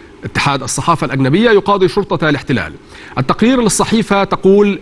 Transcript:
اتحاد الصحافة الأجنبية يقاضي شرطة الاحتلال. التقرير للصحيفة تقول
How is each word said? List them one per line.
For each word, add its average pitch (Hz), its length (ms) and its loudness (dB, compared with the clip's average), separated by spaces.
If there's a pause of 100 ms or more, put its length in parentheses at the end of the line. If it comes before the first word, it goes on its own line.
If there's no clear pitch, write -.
(240)
اتحاد 139 380 -4
الصحافة - 420 -2
الأجنبية 139 460 2
يقاضي 196 380 2
شرطة 175 400 -2
الاحتلال. 127 440 -2 (460)
التقرير 226 440 2
للصحيفة 196 600 0
تقول 196 580 2